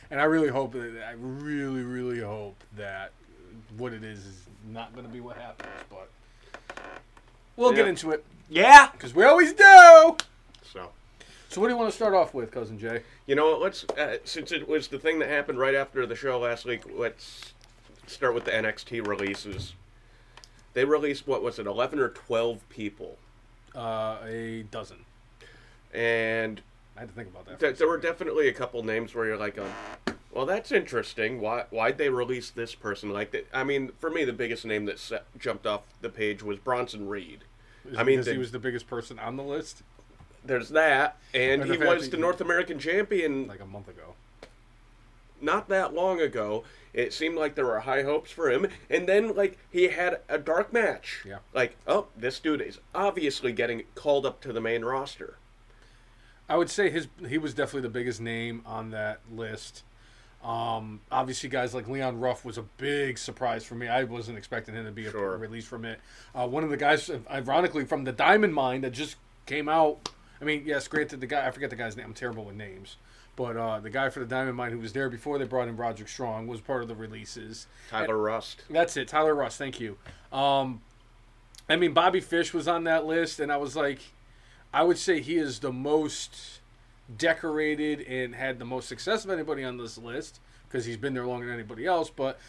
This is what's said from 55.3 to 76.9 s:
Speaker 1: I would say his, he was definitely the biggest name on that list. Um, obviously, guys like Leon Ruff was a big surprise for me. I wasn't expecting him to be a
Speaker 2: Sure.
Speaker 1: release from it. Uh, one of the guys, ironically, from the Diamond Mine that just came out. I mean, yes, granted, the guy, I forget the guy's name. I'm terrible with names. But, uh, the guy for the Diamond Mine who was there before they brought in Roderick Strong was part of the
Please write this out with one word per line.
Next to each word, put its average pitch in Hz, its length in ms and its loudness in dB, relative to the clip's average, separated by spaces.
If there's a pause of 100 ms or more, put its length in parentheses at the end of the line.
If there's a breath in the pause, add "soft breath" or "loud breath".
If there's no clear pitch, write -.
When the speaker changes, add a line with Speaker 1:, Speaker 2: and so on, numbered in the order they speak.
Speaker 1:
I 156 80 0
would 170 140 0
say 196 180 0
his, 147 200 -6 (180)
he 131 100 -4
was 156 160 -6
definitely 135 280 -4
the 123 80 -6
biggest 120 300 -6
name 117 460 -8
on 113 240 -12
that 107 300 -8 (120)
list. 110 520 -14 (600 soft breath)
Um, 113 580 -8 (100)
obviously, 131 360 -6
guys 123 280 -4
like 113 120 -10
Leon 131 320 -6
Ruff 123 240 -4
was 113 140 -14
a 113 60 -10
big 135 560 -6
surprise 117 440 -6
for - 120 -16
me. 120 120 -10
I 127 180 0
wasn't 117 340 -10
expecting 110 340 -10
him 113 120 -10
to 107 60 -14
be 107 140 -14
a 107 60 -10
Speaker 2:
Sure. 98 260 -6
Speaker 1:
release 110 300 -14
from 113 180 -12
it. 113 140 -12 (340 loud breath)
Uh, 127 140 -4
one 143 160 -4
of 156 80 -4
the 143 60 -4
guys, 147 340 0 (180)
ironically, 143 560 -2
from 139 200 -4
the 131 80 -6
Diamond 180 420 4
Mine 135 260 -2
that 131 100 -6
just 147 260 -12 (280)
came 147 240 -6
out. 156 400 2 (320 soft breath)
I 139 40 -10
mean, 147 200 -2
yes, 143 220 -4
granted, 151 340 -4
the 127 60 -8
guy, 143 180 -2
I 127 60 -4
forget 135 180 -8
the 117 60 -12
guy's 113 200 -8
name. 113 120 -16
I'm 107 80 -16
terrible 113 300 -10
with 98 100 -16
names. 98 420 -16 (380 soft breath)
But, 120 200 -6
uh, 113 240 -4
the 107 100 -14
guy 135 200 -2
for 135 100 -10
the 127 60 -8
Diamond 131 320 -4
Mine 123 140 -6
who 120 80 -8
was 113 120 -12
there 131 180 -4
before 123 280 -6
they 135 80 -6
brought 120 240 -4
in 113 80 -10
Roderick 110 320 -8
Strong 113 380 -8
was 117 120 -12
part 127 220 -6
of 117 80 -10
the 117 60 -12